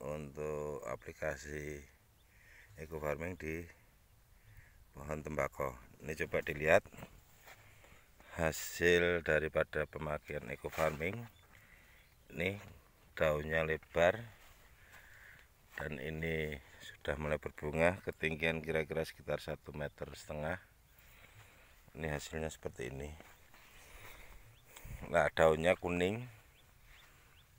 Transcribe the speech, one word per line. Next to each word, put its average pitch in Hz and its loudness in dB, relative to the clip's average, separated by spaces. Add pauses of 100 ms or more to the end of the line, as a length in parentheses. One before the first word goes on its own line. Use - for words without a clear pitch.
untuk 73 -4
aplikasi 76 -6 (960)
eco 78 -8
farming 76 -4
di 80 -4 (1300)
pohon 73 -6
tembakau. 69 -2 (320)
Ini 76 -4 (160)
coba 82 0
dilihat 78 6 (1500)
hasil 87 4
daripada 78 2
pemakaian 73 -6
eco 73 -8
farming. 80 0 (1120)
Ini 98 -2 (560)
daunnya 78 4
lebar 82 2 (1600)
dan 73 -6
ini 78 -2 (260)
sudah - -4
mulai 76 0
berbunga, 80 2
ketinggian 80 0
kira-kira 78 0
sekitar - -4
satu 76 -8
meter 73 -6
setengah. 78 -6 (1400)
Ini 78 -2
hasilnya 80 -4
seperti 71 -8
ini. 71 -8 (2000)
Nah, 78 6
daunnya 80 8
kuning, 92 0 (1300)